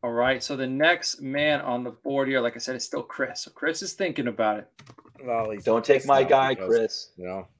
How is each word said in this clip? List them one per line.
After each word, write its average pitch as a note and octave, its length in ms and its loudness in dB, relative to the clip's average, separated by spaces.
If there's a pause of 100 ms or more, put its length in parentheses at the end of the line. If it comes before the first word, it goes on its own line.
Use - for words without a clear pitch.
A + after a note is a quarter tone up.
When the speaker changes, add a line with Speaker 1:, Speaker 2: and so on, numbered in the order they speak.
Speaker 1:
All A#2+ 100 -4
right, B2 300 2
so C#3+ 140 -6
the C3 100 -2
next D#3 540 0
man C#3+ 400 0
on B2 240 -4
the B2 60 -8
board C#3 380 -2
here, C3+ 120 2
like A#2 160 -2
I - 20 -14
said, B2+ 180 -6
is - 80 -8
still - 180 -6
Chris. - 400 -6
So - 80 -14
Chris D#3+ 320 -4
is F#3 120 -8
thinking D3+ 340 -4
about G#2+ 300 0
it. - 100 -16 (560)
Speaker 2:
Well, A2+ 260 -2
he's G#2 140 -10
Speaker 3:
Don't A2+ 200 4
take C3+ 140 6
Speaker 2:
pissed C3 100 -4
Speaker 3:
my C3+ 140 8
Speaker 2:
now B2+ 60 2
Speaker 3:
guy, C3+ 260 6
Speaker 2:
because, F#2+ 140 -6
Speaker 3:
Chris. A2+ 480 2
Speaker 2:
you F2+ 100 -12
know. F#2 200 -8 (140)